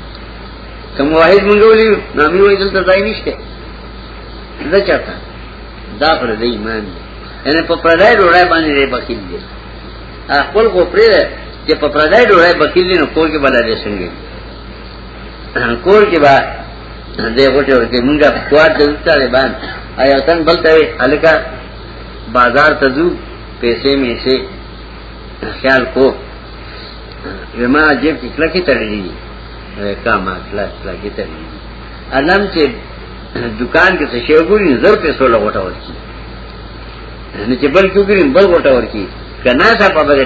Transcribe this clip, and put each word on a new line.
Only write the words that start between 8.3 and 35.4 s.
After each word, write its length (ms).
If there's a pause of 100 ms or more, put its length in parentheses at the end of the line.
باندې 260
دی 100
بخیل 420
دی. 100 (920)
خپل 400
خو 160
پرې 280
دی، 120 (420)
چې 80
په 140
پردی 380
ډوډۍ 320
بخیل 300
دی، 100
نو 80
کور 220
کې 100
به 100
لرې 360
څنګه 220
وي؟ 1800
کور 260
کې 80
به 160 (1000)
دی 100
غوټې 260
ورکوي. 280
مونږ 200 (300)
کوار 280
ته 60
ځو 200
طالبان، 460 (480)
او 80
یو 140
تن 240
بل 120
ته 180
وي، 120 (140)
"هلکه، 320 (1000)
بازار 400
ته 160
ځو، 180 (540)
پیسې 300 (120)
میسې 340 (1300)
خیال 220
کو." 220 (1500)
وی، 100
"ما 160 (120)
جیب 260
کې 160
کلکې 300
تړلې 360
دي." 120 (640)
وی، 160 (100)
"کا 120
ما 180 (160)
کلک-، 340
کلکې 320
تړلې 340
دي." 80 (540)
علم 300 (120)
چې 80 (960)
دکان 400
کې 140
څه 140
شی 80
وګوري، 500
زر 120
پیسو 320
له 100
غوټه 180